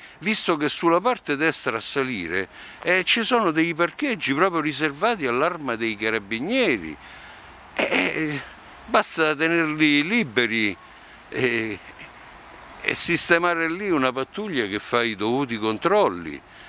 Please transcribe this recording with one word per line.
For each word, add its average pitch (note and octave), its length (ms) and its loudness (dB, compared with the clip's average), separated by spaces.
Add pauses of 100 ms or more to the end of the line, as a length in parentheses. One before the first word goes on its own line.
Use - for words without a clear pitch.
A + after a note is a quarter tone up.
(200)
visto F#3+ 380 2
che D3 100 0
sulla E3+ 320 4
parte F#3+ 360 -2
destra C#3+ 420 0
a A2 40 -2
salire, F#2+ 680 -2 (340)
eh, F3+ 220 2
ci A3+ 200 2
sono G#3+ 280 2
dei E3 220 2
parcheggi E3+ 600 -2
proprio E3+ 260 2
riservati D3+ 680 -2
all'arma C#3 480 -2
dei A2+ 200 -2
carabinieri. A2 1000 -2 (800)
Eh, D#3 680 -2 (440)
basta E3+ 500 2
tenerli D#3 680 2
liberi A#2 680 0 (540)
e, A2+ 500 -2 (1000)
e - 140 0
sistemare E3+ 760 4
lì F#3+ 220 -2
una C3 200 2
pattuglia C3 540 -4
che G2+ 140 -2
fa A#2+ 240 0
i A2+ 120 -2
dovuti A#2 420 0
controlli. G#2 840 0 (280)